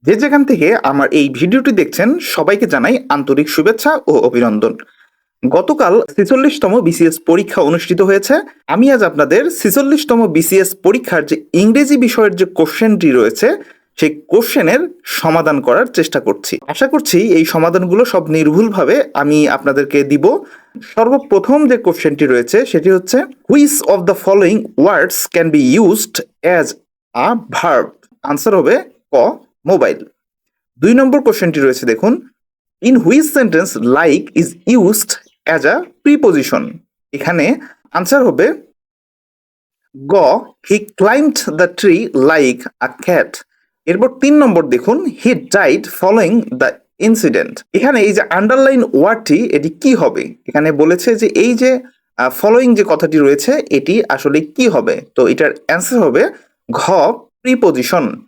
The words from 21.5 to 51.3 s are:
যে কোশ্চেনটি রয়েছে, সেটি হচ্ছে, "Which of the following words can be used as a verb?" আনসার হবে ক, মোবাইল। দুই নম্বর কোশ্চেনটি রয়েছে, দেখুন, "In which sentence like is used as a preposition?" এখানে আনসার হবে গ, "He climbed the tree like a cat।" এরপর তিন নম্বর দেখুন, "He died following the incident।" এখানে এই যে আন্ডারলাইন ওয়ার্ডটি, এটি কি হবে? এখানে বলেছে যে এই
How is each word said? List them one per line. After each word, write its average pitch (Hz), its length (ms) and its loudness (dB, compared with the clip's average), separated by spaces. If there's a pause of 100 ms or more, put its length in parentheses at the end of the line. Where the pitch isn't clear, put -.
যে 247 100 2
কোশ্চেনটি 156 480 -2
রয়েছে, 127 400 0
সেটি 170 260 -2
হচ্ছে, 185 340 0
"Which 294 640 0
of 190 180 2
the 190 100 0 (100)
following 196 340 2 (280)
words 190 300 0 (180)
can 165 160 0
be 147 280 2
used 165 420 0 (220)
as 165 300 -2 (420)
a 170 200 -2
verb?" 151 520 -2 (360)
আনসার 214 320 -2
হবে 185 280 2 (280)
ক, 175 260 0 (280)
মোবাইল। 143 400 0 (720)
দুই 196 140 2
নম্বর 262 280 2
কোশ্চেনটি 170 380 0
রয়েছে, 127 260 0
দেখুন, 185 420 -2 (580)
"In 254 100 4
which 254 380 2
sentence 190 440 0
like 135 480 0 (160)
is 165 80 -2 (260)
used 208 360 0 (380)
as 156 160 -2
a 247 180 0 (200)
preposition?" 240 760 0 (360)
এখানে 170 420 -2 (360)
আনসার 247 340 0
হবে 185 280 0 (1400)
গ, 139 180 -2 (560)
"He 208 60 2 (240)
climbed 269 360 2 (200)
the 175 100 2 (140)
tree 196 220 2 (280)
like 127 300 0 (180)
a 127 100 -6 (160)
cat।" 156 260 0 (540)
এরপর 202 240 0 (100)
তিন 294 180 2
নম্বর 208 280 2
দেখুন, 220 460 -2 (140)
"He 226 80 4
died 185 500 0 (180)
following 208 480 2
the 127 220 -2 (360)
incident।" 160 540 0 (120)
এখানে 240 280 2
এই 202 120 2
যে 196 80 0
আন্ডারলাইন 247 600 2
ওয়ার্ডটি, 220 640 0
এটি - 240 -2
কি 262 260 0
হবে? - 400 -4 (120)
এখানে 151 240 -2
বলেছে 175 440 0
যে 220 120 -2
এই 240 260 0